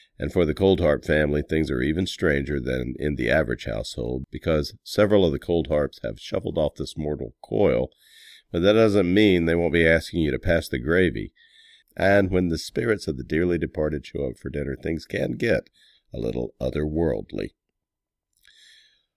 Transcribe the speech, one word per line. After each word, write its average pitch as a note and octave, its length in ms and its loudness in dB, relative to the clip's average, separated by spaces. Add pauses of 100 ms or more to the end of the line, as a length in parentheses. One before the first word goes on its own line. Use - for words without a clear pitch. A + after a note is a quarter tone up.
(200)
And D2+ 120 -4
for F2+ 120 2
the D#2 80 2
Coldharp E2+ 520 2
family, D2+ 380 2
things D#2+ 280 0
are B1+ 100 -2
even D#2 240 0
stranger C#2+ 560 -2
than B1+ 380 -4
in D2 160 -2
the B1 160 -2
average C2 360 -2
household, A#1+ 680 -8
because D#2 500 -2
several G#2 420 2
of E2 60 2
the C#2 80 -2
Coldharps D2+ 640 -2
have A1 160 -8
shuffled F#2 400 -6
off D2+ 180 0
this - 200 -10
mortal D2 440 -6
coil. C2+ 500 0 (600)
But E2+ 120 -2
that G2 100 6
doesn't G2+ 420 4
mean G2 300 6
they E2 100 2
won't E2+ 180 2
be E2 140 4
asking E2 360 2
you D2 100 0
to B1+ 80 -2
pass E2+ 260 0
the C2 140 -6
gravy. D#2 520 0 (640)
And G2 360 4
when F#2 160 2
the D#2+ 100 -2
spirits A#2 480 -2
of D2 100 -4
the B1 60 -10
dearly E2+ 360 0
departed D2+ 480 -4
show C#2 240 -6
up A#1 80 -14
for - 120 -10
dinner, C#2 240 -6
things E2 300 -6
can - 320 -4
get - 340 -2 (420)
a - 60 -10
little A#1 420 -6
otherworldly. C2 880 -4 (1700)